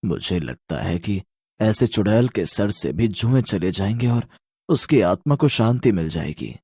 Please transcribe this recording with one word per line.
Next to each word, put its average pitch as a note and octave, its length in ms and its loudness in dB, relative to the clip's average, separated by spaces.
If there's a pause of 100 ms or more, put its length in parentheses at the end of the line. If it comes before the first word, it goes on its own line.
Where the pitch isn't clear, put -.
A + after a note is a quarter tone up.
मुझे F2+ 340 -2
लगता C#2 380 -8
है F2 220 -4
कि G2 220 -4 (400)
ऐसे A2 260 2
चुड़ैल A2 420 2
के G2 160 -2
सर G2+ 260 0
से - 220 -2
भी A2+ 140 0
जुएं A#2+ 340 2
चले F#2 300 -2
जाएंगे G#2+ 360 -2
और A#2+ 200 0 (420)
उसकी C#3+ 320 4
आत्मा F#2 340 0
को D3 120 2
शांति A#2+ 440 2
मिल E2+ 180 0
जाएगी। D#2+ 540 -8